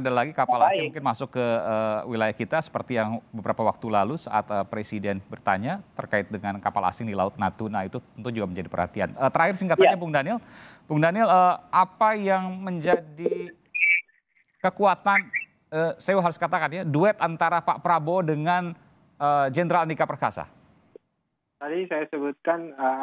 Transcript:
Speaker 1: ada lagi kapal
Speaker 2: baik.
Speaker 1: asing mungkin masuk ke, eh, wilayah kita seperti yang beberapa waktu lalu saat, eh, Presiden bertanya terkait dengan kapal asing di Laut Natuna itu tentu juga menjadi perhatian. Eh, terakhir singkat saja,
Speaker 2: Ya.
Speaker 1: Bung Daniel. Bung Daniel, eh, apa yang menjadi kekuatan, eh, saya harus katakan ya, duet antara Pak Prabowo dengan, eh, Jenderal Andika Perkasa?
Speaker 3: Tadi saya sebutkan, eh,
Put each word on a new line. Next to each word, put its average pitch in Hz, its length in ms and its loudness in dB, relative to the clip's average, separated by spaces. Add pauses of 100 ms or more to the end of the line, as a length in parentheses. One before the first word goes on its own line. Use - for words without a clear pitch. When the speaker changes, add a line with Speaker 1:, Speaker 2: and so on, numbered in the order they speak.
Speaker 1:
ada 131 100 -2
lagi 123 220 0
kapal 123 260 0
Speaker 2:
baik. 151 140 4
Speaker 1:
asing 160 180 -2
mungkin 151 140 -10
masuk 127 320 -2
ke, 123 80 0
eh, 110 640 0
wilayah 110 260 0
kita 120 300 -2
seperti - 320 -6
yang 110 240 -2 (160)
beberapa 110 320 -4
waktu - 240 -4
lalu 104 240 2
saat, 107 320 -4
eh, 101 160 -2
Presiden 101 640 -6
bertanya 113 640 -4
terkait 104 400 -2
dengan 101 240 -6
kapal 98 320 -2
asing 104 160 -6
di 107 100 -6
Laut 95 220 -2
Natuna 101 480 -4
itu 95 160 -8 (160)
tentu 113 160 -8
juga 104 160 -2
menjadi 90 240 -8
perhatian. 92 400 -2
Eh, 131 180 0
terakhir 180 300 2
singkat 175 160 2
saja, - 160 8
Speaker 2:
Ya. 180 80 -2
Speaker 1:
Bung 170 100 -6
Daniel. 151 300 0 (480)
Bung 151 160 2
Daniel, 196 240 4
eh, 180 280 6 (120)
apa 214 480 2
yang 185 480 0
menjadi 170 880 -2 (1120)
kekuatan, 196 560 2 (480)
eh, 160 320 0
saya 196 160 0
harus 170 240 2
katakan 160 320 0
ya, 185 100 -6
duet 165 380 4
antara 165 400 0
Pak 160 240 -2
Prabowo 170 400 2
dengan, 170 480 0 (480)
eh, 143 320 2
Jenderal 165 320 2
Andika 160 240 0
Perkasa? 104 400 -4 (1080)
Speaker 3:
Tadi 170 320 -6
saya 156 240 -2
sebutkan, 156 640 -4
eh, 131 280 0